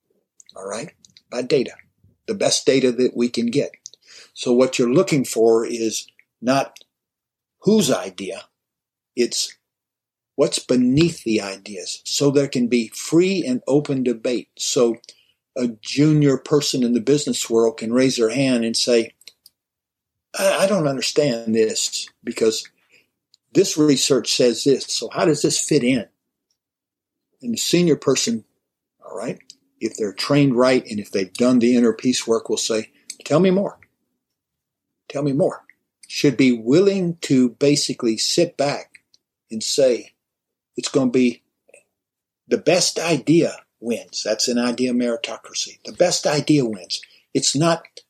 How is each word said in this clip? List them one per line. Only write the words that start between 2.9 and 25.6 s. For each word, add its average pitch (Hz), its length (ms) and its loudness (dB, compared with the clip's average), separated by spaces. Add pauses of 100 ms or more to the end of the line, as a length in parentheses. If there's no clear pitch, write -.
that 123 240 0
we 120 140 0
can 117 180 -2
get. 117 240 -2 (640)
So - 160 -2
what 127 280 4
you're 120 120 2
looking 151 340 2
for 113 380 2
is 113 440 -6 (340)
not - 380 -2 (840)
whose 196 300 2
idea, 92 540 -8 (680)
it's - 400 -2 (800)
what's 156 220 0
beneath 131 680 0
the 107 160 0
ideas, 98 640 -12
so - 280 -2
there 139 160 2
can 123 200 -2
be 113 280 0
free 185 500 0
and 127 220 -4
open 139 340 0
debate. 120 560 -4
So 117 380 0 (600)
a 123 120 -2 (140)
junior 147 560 2
person 143 460 0
in 120 100 0
the 120 60 2
business 135 480 -2
world 113 300 2
can 110 160 -6
raise 127 240 2
their 113 120 2
hand 127 360 0
and 117 100 -4
say, 117 360 0 (1300)
"I, 143 260 2
I 196 40 4
don't 180 200 0
understand 123 640 0
this - 560 0 (140)
because 113 440 -2 (840)
this 185 240 2
research 143 580 2
says 123 280 2
this. 135 220 2
So - 260 -8
how 180 140 -2
does 151 180 0
this 147 160 0
fit 143 240 0